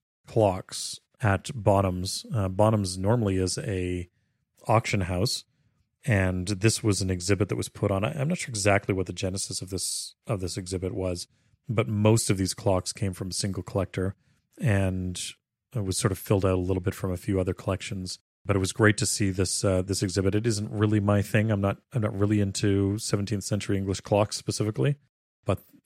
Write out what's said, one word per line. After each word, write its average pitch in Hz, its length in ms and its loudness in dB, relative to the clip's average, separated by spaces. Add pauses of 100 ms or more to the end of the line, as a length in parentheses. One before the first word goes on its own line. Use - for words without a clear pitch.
(280)
clocks - 720 0 (220)
at 98 240 2
Bonhams. 98 880 0
Uh, 98 160 0
Bonhams 101 480 2
normally 101 400 2
is 92 220 0
a 90 500 -4 (580)
auction 110 340 2
house, 90 420 -2 (600)
and 92 440 0
this 104 340 2
was 101 200 2
an 95 100 -2
exhibit 92 380 0
that - 60 -2
was - 140 -6
put 101 220 -2
on. 98 120 0
I, 135 100 -2
I'm 143 140 -4
not 175 120 -2
sure - 100 -10
exactly 101 460 0
what 92 100 -2
the 92 80 -8
genesis 95 480 -6
of 95 80 -12
this, - 460 -6 (100)
of 104 140 -4
this 90 180 -6
exhibit 92 380 -4
was, 92 320 -4 (420)
but 113 180 2
most 107 420 4
of 98 80 2
these 95 180 0
clocks 92 360 0
came 98 220 -4
from 92 160 -8
a 87 40 -10
single 95 280 -4
collector, 95 540 -2 (440)
and 95 640 0 (540)
it 104 100 -2
was 95 120 0
sort 104 140 2
of 92 60 -4
filled 98 280 0
out 92 80 2
a 92 40 2
little 92 240 0
bit 92 140 -4
from 95 160 -4
a 90 60 -4
few 95 220 -2
other 90 140 0
collections. 92 680 -6 (240)
But 101 120 0
it 95 40 2
was 95 120 0
great 107 260 4
to - 80 0
see - 240 0
this, 92 340 -2
uh, 92 200 2
this 98 180 -4
exhibit. 95 320 0
It 107 140 0
isn't 104 240 -4
really 107 280 2
my 101 220 2
thing. 110 300 2
I'm 101 100 0
not, 98 160 0 (160)
I'm 117 80 0
not 104 160 -2
really 104 240 4
into 98 560 2
seventeenth 101 460 -2
century 101 340 -2
English 95 240 -2
clocks 104 340 2
specifically, 131 600 -2 (500)
but 92 140 0 (260)